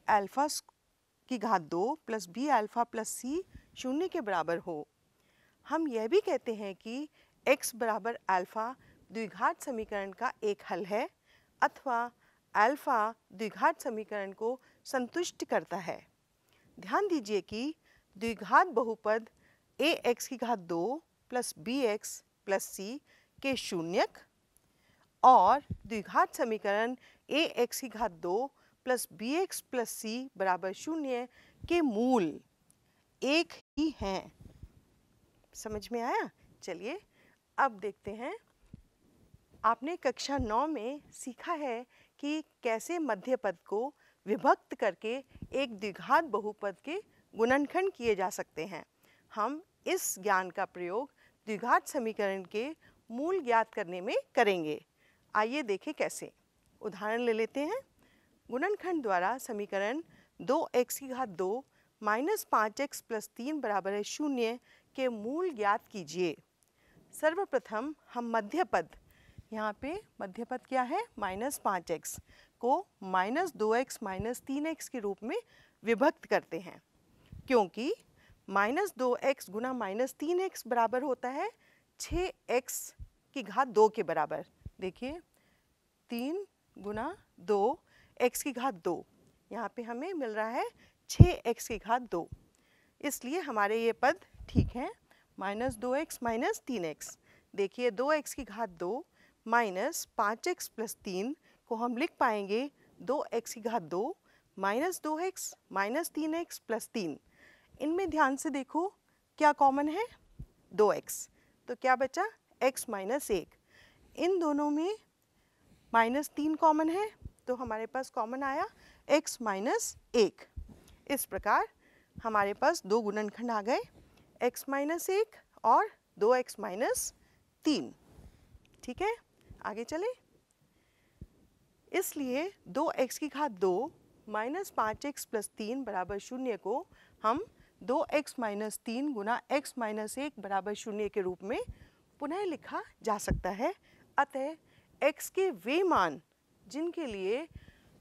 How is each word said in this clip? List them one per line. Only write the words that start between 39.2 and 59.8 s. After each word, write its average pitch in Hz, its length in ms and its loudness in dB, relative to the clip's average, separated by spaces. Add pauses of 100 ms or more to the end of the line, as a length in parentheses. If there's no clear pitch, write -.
आपने 254 320 0
कक्षा 277 420 -2
नौ 240 280 0
में 285 340 -6 (120)
सीखा - 400 -8
है 254 340 -6 (340)
कि 302 220 -2 (200)
कैसे 233 360 -2
मध्य 247 380 0
पद 190 200 0 (100)
को 240 280 -4 (320)
विभक्त 269 480 2
करके 220 380 -2 (400)
एक 247 260 -2
द्विघात 208 460 2
बहुपद 202 600 -4
के 311 120 -6 (380)
गुणनखंड 285 580 2
किए 233 220 2
जा 190 160 0
सकते - 360 -6
हैं। 180 180 -10 (480)
हम 262 300 -2 (240)
इस 339 320 -2
ज्ञान 185 320 2
का 190 140 -4
प्रयोग 180 460 -4 (360)
द्विघात 240 420 2
समीकरण 208 560 -2
के 220 240 -4 (420)
मूल 320 300 -2
ज्ञात 233 340 2
करने 180 260 -6
में 233 140 -4 (200)
करेंगे। 185 460 2 (540)
आइए 240 280 0
देखें 208 320 -2
कैसे। - 360 -4 (500)
उदाहरण 208 400 -4
ले 240 120 2
लेते 226 280 -2
हैं। 403 200 -2 (680)
गुणनखंड 339 540 -2
द्वारा 196 360 2
समीकरण 208 640 -4 (380)